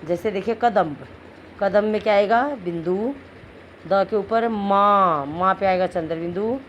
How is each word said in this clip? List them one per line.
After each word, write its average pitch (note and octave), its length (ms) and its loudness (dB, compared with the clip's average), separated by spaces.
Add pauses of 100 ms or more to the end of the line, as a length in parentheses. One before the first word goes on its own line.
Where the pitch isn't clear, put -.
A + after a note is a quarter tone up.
जैसे F3 240 -2
देखिए G3+ 300 -4
कदम्ब, F#3+ 360 2 (640)
कदम G3+ 240 2
में G#3+ 180 0
क्या G#3+ 120 0
आएगा, G#3 300 4 (200)
बिंदु, F3 500 -2 (760)
द G3 220 2
के A3 60 -4
ऊपर A3 340 0
माँ, G3+ 760 2
माँ F3 300 0
पे G3 100 -4
आएगा F#3 220 2
चंद्रबिंदु। F3 800 -4